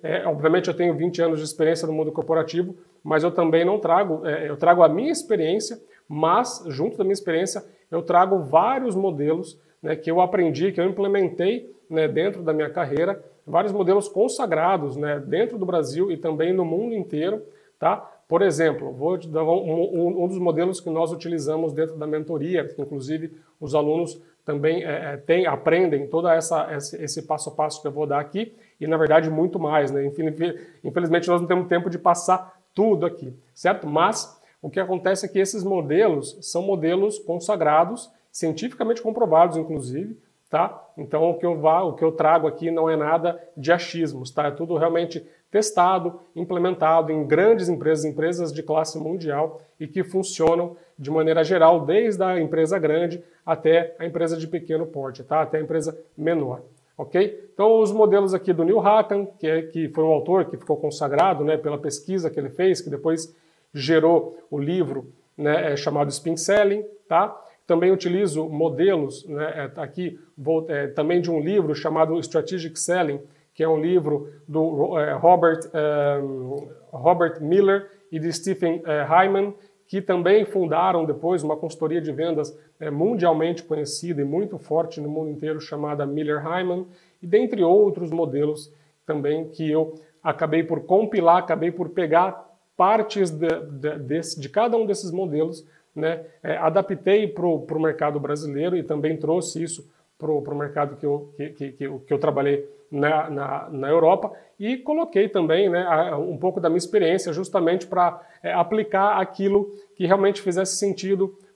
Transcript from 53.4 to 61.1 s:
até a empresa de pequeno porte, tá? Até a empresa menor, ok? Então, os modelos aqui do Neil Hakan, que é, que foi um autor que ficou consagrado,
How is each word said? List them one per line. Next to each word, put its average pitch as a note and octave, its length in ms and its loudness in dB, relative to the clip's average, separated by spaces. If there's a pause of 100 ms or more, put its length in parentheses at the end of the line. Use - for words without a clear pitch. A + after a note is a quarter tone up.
até E3 540 2
a E3+ 60 -8
empresa E3 320 -2
de D#3+ 100 -8
pequeno D#3+ 380 -4
porte, C3+ 380 -10
tá? D#3 180 0
Até D#3 160 -2
a D#3 40 -2
empresa D#3+ 360 -4 (200)
menor, D3+ 440 -2 (360)
ok? F3+ 560 -2
Então, A3 260 6
os G#3+ 120 4
modelos G3+ 420 4
aqui F#3 200 0
do E3 100 0
Neil G3 160 4
Hakan, G#3 460 4 (120)
que D#3+ 100 -6
é, D#3+ 160 2
que D#3+ 260 -6
foi D#3+ 140 0
um D#3+ 80 4
autor D#3+ 340 2
que - 120 -12
ficou D3+ 200 -2
consagrado, D3+ 640 0